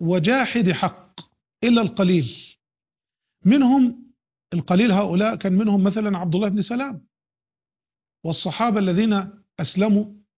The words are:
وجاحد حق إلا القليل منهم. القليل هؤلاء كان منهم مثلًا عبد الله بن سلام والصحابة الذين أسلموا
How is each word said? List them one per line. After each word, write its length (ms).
وجاحد 680
حق 500
إلا 180
القليل 480
منهم. 560
القليل 380
هؤلاء 440
كان 160
منهم 300
مثلًا 360
عبد 160
الله 140
بن 120
سلام 460
والصحابة 540
الذين 520
أسلموا 440